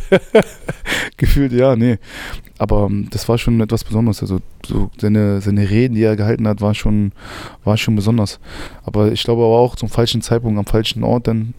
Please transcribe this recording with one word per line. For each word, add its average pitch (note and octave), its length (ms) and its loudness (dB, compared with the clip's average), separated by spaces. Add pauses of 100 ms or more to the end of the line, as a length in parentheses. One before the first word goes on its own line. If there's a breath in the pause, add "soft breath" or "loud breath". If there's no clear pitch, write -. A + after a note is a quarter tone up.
(100)
<laughs> - 1040 -2
Gefühlt, C#3 360 2
ja, B2 240 4
nee. B2 220 2 (600 loud breath)
Aber, G#2+ 280 2
ähm, G2+ 240 -2
das - 180 -8
war A#2 100 2
schon A#2 220 2
etwas A2 240 -2
Besonderes. A2 380 0
Also, G2 180 -2 (260)
so - 320 0
seine, G#2 420 2
seine G2+ 300 0
Reden, A#2+ 240 2
die G#2+ 80 2
er G#2+ 140 2
gehalten G#2+ 320 0
hat, G2+ 120 -2
war G#2 140 2
schon, G#2 380 0 (500 loud breath)
war G#2 140 2
schon A2 180 0
besonders. G#2+ 460 0 (440 loud breath)
Aber G#2 280 0
ich A2 100 -2
glaube A#2 200 0
aber A2+ 160 4
auch B2 180 2
zum A2 120 -6
falschen A#2 340 0
Zeitpunkt, A#2 360 -2
am G2+ 80 -4
falschen A2 380 -2
Ort, A#2 240 0
denn A2+ 300 -2